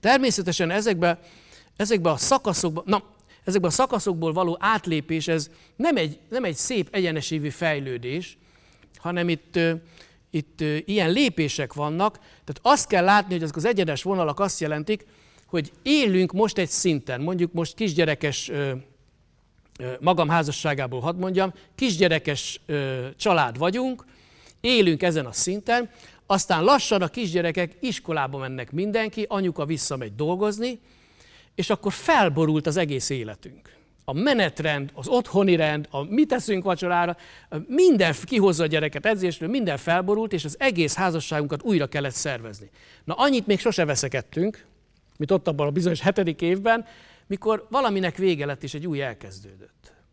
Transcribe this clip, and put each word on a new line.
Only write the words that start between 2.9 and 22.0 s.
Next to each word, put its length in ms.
ezekbe 220
a 40
szakaszokból 640
való 280
átlépés, 680
ez 220
nem 200
egy, 220
nem 160
egy 120
szép 340
egyenesívű 580
fejlődés, 920
hanem 320
itt, 280
ö, 180
itt, 300
ö, 240
ilyen 260
lépések 640
vannak. 460
Tehát 440
azt 260
kell 160
látni, 280
hogy 100
ezek 140
az 80
egyenes 380
vonalak 380
azt 200
jelentik, 460
hogy 260
élünk 500
most 260
egy 100
szinten, 520
mondjuk 320
most 220
kisgyerekes, 720
ö, 240
ö, 220
magam 280
házasságából 720
hadd 160
mondjam, 360
kisgyerekes, 920